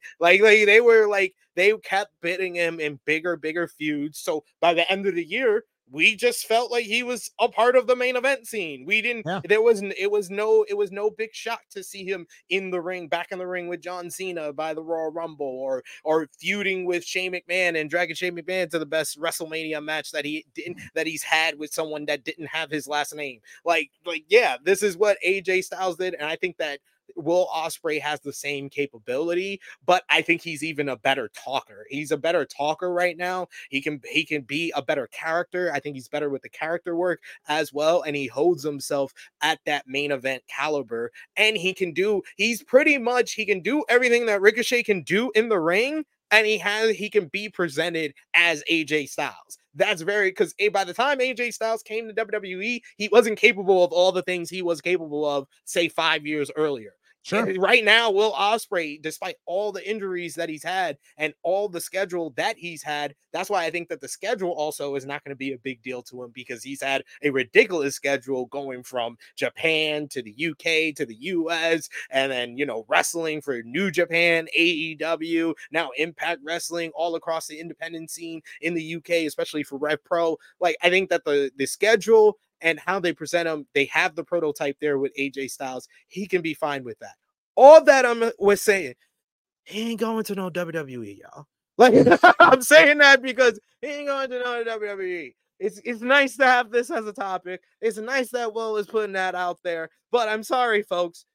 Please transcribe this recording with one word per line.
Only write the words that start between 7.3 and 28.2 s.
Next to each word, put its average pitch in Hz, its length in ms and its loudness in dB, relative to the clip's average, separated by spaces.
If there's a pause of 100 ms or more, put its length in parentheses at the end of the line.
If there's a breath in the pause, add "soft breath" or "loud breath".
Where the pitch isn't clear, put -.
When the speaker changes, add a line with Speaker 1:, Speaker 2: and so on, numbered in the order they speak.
Speaker 1:
a 233 100 2
part 247 260 4
of 240 120 2
the 247 80 2
main 247 200 -2
event 254 300 -2
scene. 151 400 -8
We 208 160 0
didn't, 233 240 -4
Speaker 2:
Yeah. 175 180 -4
Speaker 1:
there 214 200 4
was 226 180 4
n-, 196 160 -6
it 196 140 -2
was 202 180 -2
no, 214 400 2
it 202 60 -6
was 202 160 -2
no 208 180 -2
big 220 240 -8
shock - 280 -8 (100)
to 190 120 -14
see 196 220 -14
him 180 220 -8 (220 soft breath)
in 190 200 -2
the 180 100 -2
ring, 175 280 -8
back 170 240 -4
in 185 80 -8
the 180 80 -8
ring 180 200 -8
with 175 140 -8
John 175 300 -10
Cena 165 420 -8
by 156 220 -4
the 160 80 -4
Royal 160 280 -4
Rumble, 156 360 -8
or, 131 360 -4 (200 loud breath)
or 156 240 2 (100)
feuding 190 480 -2
with 175 180 -2
Shane 185 280 -4
McMahon 175 500 -2
and 151 80 -4
dragging 165 260 -2
Shane 175 220 -4
McMahon 175 320 -4
to 196 80 -2
the 156 80 -4
best 151 340 -4
WrestleMania 160 640 -6
match 156 280 -6
that 147 140 -4
he 151 280 -8
didn't, 170 260 -12 (140)
that 160 140 -4
he's 156 160 -8
had 160 340 0
with 151 160 -10
someone 151 320 -6
that 147 180 -4
didn't 156 260 -10
have 160 200 -6
his 147 180 -6
last 147 280 -4
name. 135 240 -12 (260 loud breath)
Like, 160 240 2 (160)
like, 165 240 -8
yeah, 202 340 4
this 185 200 2
is 196 120 0
what 202 280 2
A 190 180 0
J 185 220 -2
Styles 180 340 -6
did. 185 160 -6
And 151 140 -8
I 165 80 -6
think 180 220 -6
that 147 240 -8 (340)
Will 175 380 0
Ospreay 160 460 -4
has 147 220 -4